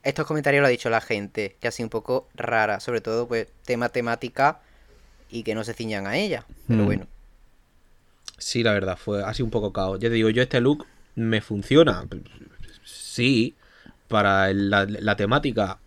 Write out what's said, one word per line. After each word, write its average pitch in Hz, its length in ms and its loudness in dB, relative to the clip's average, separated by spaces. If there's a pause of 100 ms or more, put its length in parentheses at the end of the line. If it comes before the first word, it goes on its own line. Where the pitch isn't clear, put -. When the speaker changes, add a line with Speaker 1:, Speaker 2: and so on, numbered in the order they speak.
Speaker 1:
estos 143 220 -4
comentarios 143 360 0
lo 139 60 6
ha - 20 6
dicho 120 200 0
la 113 120 2
gente, 101 580 -6
que 120 80 -4
ha 117 40 -2
sido 117 160 -6
un - 20 -10
poco 123 440 -4
rara, 110 460 0
sobre 117 220 -4
todo, 117 260 -4
pues, 113 200 -4 (180)
tema 120 240 -2
temática 123 720 0 (680)
y 113 140 -10
que 110 100 -4
no 110 120 -4
se 113 80 -8
ciñan 107 340 -6
a 110 80 -4
ella, 175 300 -4 (240)
pero 107 140 4
Speaker 2:
Mm. - 20 4
Speaker 1:
bueno. 98 220 -2 (1300)
Speaker 3:
Sí, - 260 -4
la 110 80 4
verdad, 95 260 0
fue 101 240 -4
así 110 220 -4
un 110 60 -2
poco 104 240 -2
caos. 95 260 -4
Ya 117 80 -2
te 117 80 0
digo, 110 140 4
yo 117 120 2
este 127 200 0
look 143 240 2 (300)
me 113 260 0
funciona. 110 640 2 (800)
Sí, 123 680 0 (520)
para 98 420 4
el, 98 200 2
la, 101 180 4
la 104 300 -2
temática 107 680 0